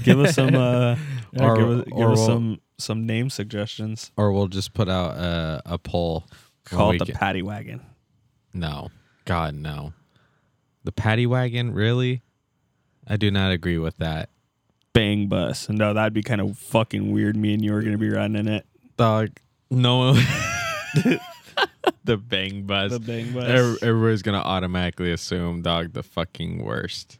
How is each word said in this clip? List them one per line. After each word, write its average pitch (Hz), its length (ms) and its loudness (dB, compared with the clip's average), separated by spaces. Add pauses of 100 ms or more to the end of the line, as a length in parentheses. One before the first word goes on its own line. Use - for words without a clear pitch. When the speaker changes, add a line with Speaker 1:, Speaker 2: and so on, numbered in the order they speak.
Speaker 1:
Give 127 160 6
us 147 160 4
some, 131 200 4
Speaker 2:
<laughs> - 0 -
Speaker 1:
uh, 123 400 2 (380)
yeah, 131 100 0
Speaker 2:
Or, 113 140 6
Speaker 1:
give 113 120 6
us, 123 160 0
give - 120 -12
Speaker 2:
or 113 140 4
Speaker 1:
us 110 80 6
Speaker 2:
we'll 110 80 4
Speaker 1:
some, 117 340 0 (160)
some 113 300 -4
name 117 240 -2
suggestions. 107 840 -8
Speaker 2:
Or 104 160 4
we'll 98 160 2
just 95 280 -6
put 101 120 2
out 90 300 -2
a, 82 480 -2
a 87 140 -6
poll 85 460 -2 (440)
when 90 80 -4
Speaker 1:
Call 101 140 6
Speaker 2:
we 90 60 2
Speaker 1:
it - 20 0
the 90 60 0
Speaker 2:
get - 100 -10
Speaker 1:
Paddy 95 260 0
Wagon. 104 400 -10 (720)
Speaker 2:
No. 78 360 -8 (360)
God, 156 300 -2
no. 76 380 -10 (880)
The - 80 -6
Paddy 113 340 0
Wagon? 120 480 -2
Really? 123 480 0 (840)
I 107 100 0
do 104 140 2
not 95 200 2
agree 87 280 0
with 80 180 -4
that. 80 320 -4 (640)
Speaker 1:
Bang 104 360 2
Bus. - 380 -2
No, 107 280 0
that'd 110 180 0
be 110 80 0
kind 104 200 -2
of 101 180 -4
fucking 104 520 0
weird. 104 240 0
Me 107 200 0
and 107 100 0
you 104 100 0
are 107 60 0
gonna 107 160 -2
be 107 140 0
riding 104 240 0
in 107 120 -2
it. 107 200 -4 (300)
Speaker 2:
Dog, 110 340 2 (400)
no. 127 480 4
<laughs> 131 100 4 (1700)
The 117 140 0
Bang 98 500 -6
Bus. 98 240 0
Speaker 1:
The 120 80 -4
Bang 117 340 -6
Bus. 123 120 -4
Speaker 2:
Ev-, 120 360 4
everybody's 113 400 4
gonna 101 160 0
automatically 90 760 -2
assume, 85 520 -4
dog, 85 300 -2
the - 100 -8
fucking - 600 -6
worst. - 560 -8